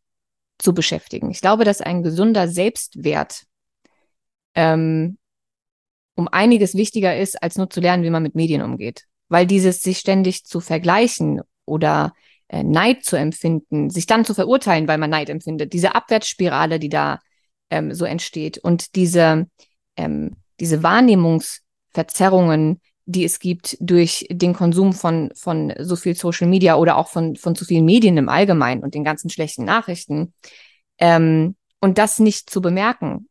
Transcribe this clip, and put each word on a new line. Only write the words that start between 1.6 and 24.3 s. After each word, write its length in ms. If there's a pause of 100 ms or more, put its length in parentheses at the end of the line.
dass 160
ein 240
gesunder 460
Selbstwert, 960 (1080)
ähm, 640 (960)
um 140
einiges 480
wichtiger 420
ist, 240
als 160
nur 120
zu 100
lernen, 240
wie 80
man 100
mit 140
Medien 260
umgeht. 440 (240)
Weil 180
dieses 340
sich 160
ständig 460
zu 160
vergleichen 800 (240)
oder, 480 (360)
äh, 140
Neid 420
zu 100
empfinden, 760
sich 160
dann 200
zu 100
verurteilen, 520
weil 120
man 100
Neid 200
empfindet, 440
diese 220
Abwärtsspirale, 840
die 100
da, 300 (520)
ähm, 220
so 120
entsteht 540
und 360
diese, 520 (480)
ähm, 400 (240)
diese 240
Wahrnehmungsverzerrungen, 2000 (240)
die 180
es 160
gibt 400
durch 500
den 240